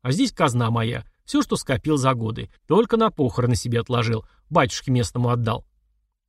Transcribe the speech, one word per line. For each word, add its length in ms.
А 100
здесь 200
казна 400
моя. 340
Всё, 180
что 120
скопил 420
за 180
годы. 340
Только 300
на 140
похороны 440
себе 260
отложил. 440
Батюшке 400
местному 400
отдал». 360